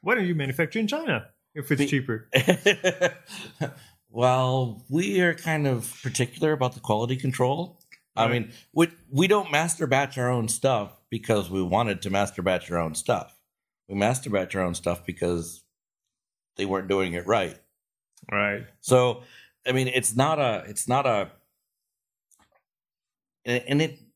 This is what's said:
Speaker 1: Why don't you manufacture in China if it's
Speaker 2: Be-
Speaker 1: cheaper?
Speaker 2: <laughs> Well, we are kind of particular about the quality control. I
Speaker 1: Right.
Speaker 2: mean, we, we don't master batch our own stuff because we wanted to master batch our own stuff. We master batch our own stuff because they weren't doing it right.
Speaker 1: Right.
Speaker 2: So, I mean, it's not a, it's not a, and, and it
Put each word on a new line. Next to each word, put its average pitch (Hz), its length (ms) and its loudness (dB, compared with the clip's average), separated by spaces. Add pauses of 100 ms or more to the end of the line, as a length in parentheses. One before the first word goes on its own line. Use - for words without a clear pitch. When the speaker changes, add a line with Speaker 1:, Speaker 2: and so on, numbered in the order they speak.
Speaker 1:
Why 202 140 0
don't 208 100 0
you 175 100 0
manufacture 151 440 -2
in 214 80 0
China 262 420 -4 (240)
if 147 180 -6
it's 135 80 0
Speaker 2:
Be- 139 80 2
Speaker 1:
cheaper? 127 460 -4
Speaker 2:
<laughs> 175 880 2 (840)
Well, 127 800 2
we 185 320 0
are 170 120 4
kind 156 340 0
of 117 340 -2
particular 131 520 -2
about 131 200 0
the - 60 -18
quality 117 380 0
control. 139 640 -2 (360)
I 110 80 2
Speaker 1:
Right. 113 80 2
Speaker 2:
mean, 117 200 -2 (220)
we, 170 140 4 (220)
we 156 180 2
don't 190 240 2
master 160 360 0
batch 131 300 0
our 123 140 0
own 120 160 0
stuff 113 480 0 (140)
because 107 400 0
we 95 120 0
wanted 98 420 0
to 101 60 -4
master 98 320 -2
batch 90 300 -2
our 87 60 0
own 80 180 -2
stuff. - 420 -4 (520)
We 98 60 -8
master 120 340 0
batch 95 260 -2
our 95 80 0
own 87 100 0
stuff 85 320 -4
because 85 600 -4 (920)
they 98 100 -4
weren't 95 220 -2
doing 95 240 2
it 85 160 -6
right. 98 320 0 (720)
Speaker 1:
Right. 101 340 -2 (140)
Speaker 2:
So, 123 440 4 (440)
I 127 60 -2
mean, 131 160 0
it's 123 260 -2
not 151 240 2
a, 113 260 -2
it's - 220 -8
not 135 180 2
a, 101 240 0 (2250)
and, 120 240 -2
and 143 140 2
it 160 180 -2 (160)